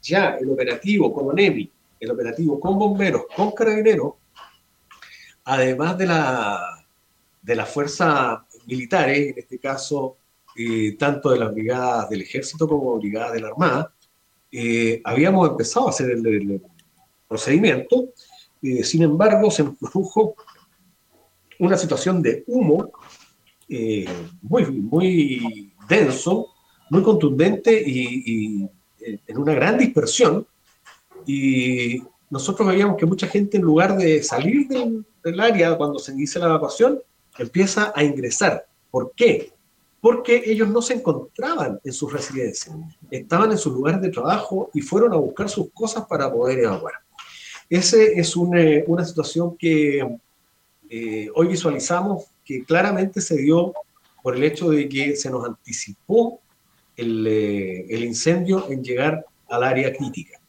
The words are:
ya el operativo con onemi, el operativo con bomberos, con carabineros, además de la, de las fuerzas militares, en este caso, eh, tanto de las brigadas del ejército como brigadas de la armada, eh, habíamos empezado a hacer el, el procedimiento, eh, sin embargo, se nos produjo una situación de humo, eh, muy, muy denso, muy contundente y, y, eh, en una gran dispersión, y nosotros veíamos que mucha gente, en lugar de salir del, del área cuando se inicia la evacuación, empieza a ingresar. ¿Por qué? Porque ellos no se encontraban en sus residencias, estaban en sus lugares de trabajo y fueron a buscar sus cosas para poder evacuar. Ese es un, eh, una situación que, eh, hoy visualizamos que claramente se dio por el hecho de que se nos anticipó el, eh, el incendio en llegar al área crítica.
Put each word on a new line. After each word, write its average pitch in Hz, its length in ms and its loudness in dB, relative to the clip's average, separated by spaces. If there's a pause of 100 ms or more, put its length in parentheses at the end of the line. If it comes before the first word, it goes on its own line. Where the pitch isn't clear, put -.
ya 185 280 2 (120)
el 131 80 -4
operativo 127 640 0
con 139 140 -4
onemi, 147 420 2 (300)
el 117 100 -10
operativo 127 500 -2
con 196 200 0
bomberos, 196 460 0 (100)
con 208 160 0
carabineros, 214 600 2 (1300)
además 131 520 0
de 185 120 -2
la, 117 760 -2 (560)
de 117 160 -4
las 110 140 -6
fuerzas 143 680 0 (260)
militares, 135 680 0
en 131 60 -12
este - 220 -14
caso, 135 560 -6 (400)
eh, 113 420 -2
tanto 143 320 0
de 120 100 4
las 107 140 -2
brigadas 117 560 -2
del 104 120 -6
ejército 156 460 -6
como 135 300 0
brigadas 107 360 -6
de 113 80 -6
la 110 80 -10
armada, 151 440 0 (580)
eh, 117 520 -2
habíamos 170 460 4
empezado 233 380 -2
a - 40 0
hacer 127 180 -2
el, 117 160 -2
el 101 360 0 (680)
procedimiento, 180 840 0 (520)
eh, 127 220 -2
sin 165 200 2
embargo, 208 480 4
se 156 120 0
nos 143 140 -4
produjo 196 580 -2 (1200)
una 180 180 2
situación 180 440 0
de 117 260 0
humo, 208 440 2 (800)
eh, 110 400 -4 (320)
muy, 135 240 0
muy 127 1040 0 (160)
denso, 185 600 2 (420)
muy 185 140 4
contundente 196 840 4
y, 127 400 -4
y, 107 440 -2 (300)
eh, 107 280 -12
en 113 100 -8
una 147 160 0
gran 135 240 2
dispersión, - 680 2 (800)
y 127 760 0 (280)
nosotros 190 380 -2
veíamos 190 300 2
que 165 80 2
mucha 180 220 0
gente, 202 300 0
en 185 60 2
lugar 175 320 4
de 156 280 4
salir 190 440 0
del, 233 380 -2 (180)
del 175 160 -4
área 190 380 4
cuando 143 220 -2
se 139 120 -14
inicia 143 300 -4
la 175 60 6
evacuación, 214 520 2 (380)
empieza 190 580 0
a 143 80 4
ingresar. 135 640 0 (260)
¿Por 127 240 -4
qué? - 380 2 (480)
Porque 240 440 4
ellos 220 240 2
no 233 120 2
se 247 140 -2
encontraban 170 880 -4
en 131 100 -10
sus 131 180 -8
residencias, 131 640 -8 (360)
estaban 185 400 0
en 202 60 0
sus 135 160 -4
lugares 156 280 0
de 185 80 -2
trabajo 185 640 -4
y 147 80 -2
fueron 214 320 2
a 165 40 2
buscar 190 320 -2
sus - 220 -6
cosas 220 340 -8
para 135 260 -4
poder 127 280 0
evacuar. 95 340 -2 (760)
Ese 214 440 6
es 170 220 0
un, 175 220 2
eh, 156 300 6
una 170 180 2
situación 170 520 -4
que, 147 600 0 (720)
eh, 110 460 -8
hoy 170 140 4
visualizamos 175 760 -4 (180)
que 131 200 -10
claramente 190 580 0
se - 160 -2
dio 165 360 2 (500)
por 127 120 -2
el 131 80 0
hecho 160 280 0
de 143 180 2
que 139 260 -2
se 139 140 -8
nos 123 160 -6
anticipó 180 960 -4 (560)
el, 113 320 -2
eh, 101 640 -2
el 113 160 -4
incendio 175 640 0
en 131 140 -8
llegar 135 420 -2 (240)
al 120 140 -2
área 131 300 0
crítica. - 560 -10